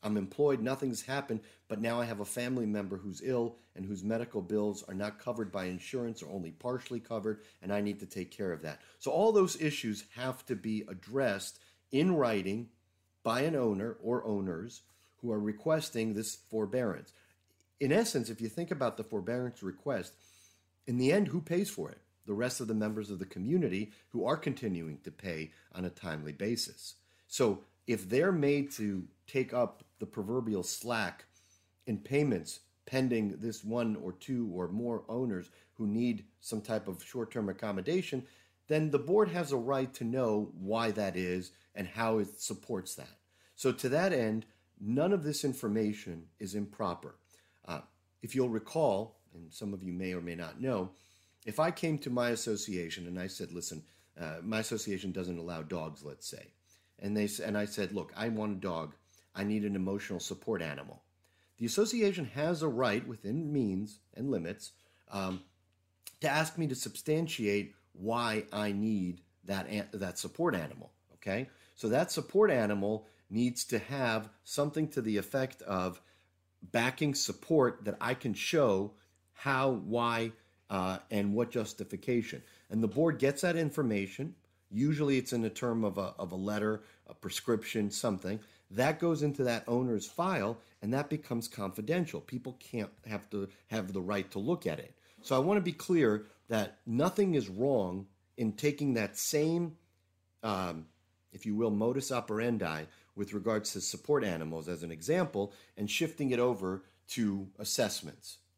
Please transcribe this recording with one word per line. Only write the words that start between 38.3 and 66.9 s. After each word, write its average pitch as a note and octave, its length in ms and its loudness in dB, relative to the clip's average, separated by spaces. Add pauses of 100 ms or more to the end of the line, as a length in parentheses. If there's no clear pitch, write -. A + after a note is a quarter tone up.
then D#3 240 2
the C#3+ 80 4
board F3+ 300 4
has E3 220 -2
a C3+ 60 2
right C3 360 0
to - 100 -6
know A2+ 560 2
why A2 320 2
that G2+ 240 0
is F2+ 360 0 (240)
and F#2 120 -4
how A2+ 300 2
it G2+ 240 -2
supports - 540 -6
that. - 220 -16 (380)
So C3 160 2
to B2+ 180 -2
that F3 220 4
end, A2 340 2 (340)
none C3+ 340 4
of F3+ 100 2
this D3 200 -2
information G#2 840 0 (140)
is G2 160 -8
improper. G2+ 600 -4 (500)
Uh, E2 160 -8 (400)
if A#2+ 140 -8
you'll B2+ 140 4
recall, A2+ 720 0 (140)
and E2+ 200 -18
some G2+ 200 -6
of F#2 100 -8
you F2+ 100 -4
may F#2 200 -2
or F2 80 -4
may E2+ 140 -6
not E2+ 260 -8
know, G#2+ 300 0 (540)
if A2+ 140 -4
I E3 120 4
came D#3+ 280 0
to C#3+ 100 -6
my B2 220 2
association F#2 760 -2
and F2+ 120 -6
I F#2 80 -4
said, - 240 -8
"Listen, E2 320 -8 (360)
uh, D#2+ 220 -6
my A2 180 0
association G#2 520 -2
doesn't F2 260 -4
allow E2 240 -6
dogs," D#2 420 -6
let's C#2+ 240 -12
say, - 260 -14 (440)
and G2+ 180 -2
they G#2 100 4
s-, G#2 140 -2
and G#2+ 180 -2
I G#2 80 2
said, G2+ 260 -2
"Look, F#2 240 -4
I A2 140 -2
want G#2+ 280 -2
a - 20 -8
dog. E2 360 -4 (400)
I G2 80 -4
need G#2 200 2
an G2+ 120 0
emotional F#2+ 440 -2
support F#2 420 -4
animal." C#2+ 420 -8 (540)
The A#2 80 -2
association G3+ 680 2
has D3+ 280 2
a D#3+ 60 2
right A#2+ 400 2
within B2+ 460 -4
means G#2 460 0 (160)
and C3+ 160 -2
limits, F2+ 400 -4 (380)
um, F#2 340 -4 (800)
to D3+ 80 2
ask D#3 280 2
me E3 100 0
to B2+ 80 -2
substantiate A#2 1000 0 (180)